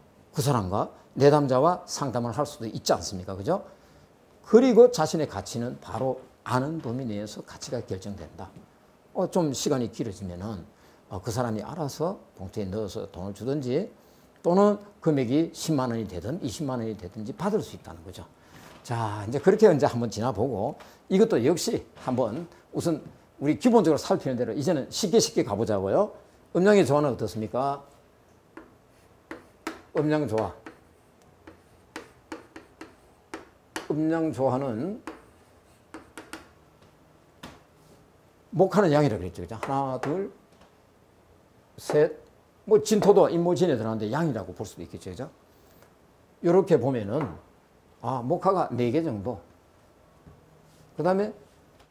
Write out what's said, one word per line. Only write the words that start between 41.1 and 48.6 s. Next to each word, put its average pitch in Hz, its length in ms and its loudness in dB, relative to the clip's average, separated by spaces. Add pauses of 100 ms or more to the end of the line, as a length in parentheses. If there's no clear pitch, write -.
셋. 151 400 2 (480)
뭐 214 180 6
진토도 196 460 6
인모진에 170 480 2
들어가는데 110 340 -4
양이라고 110 440 -2
볼 107 120 -10
수도 - 160 -16
있겠죠. 92 280 -14
그죠? 123 200 -12 (1120)
요렇게 170 380 4
보면은, 120 480 -2 (720)
아, 123 220 -4
목화가 175 480 0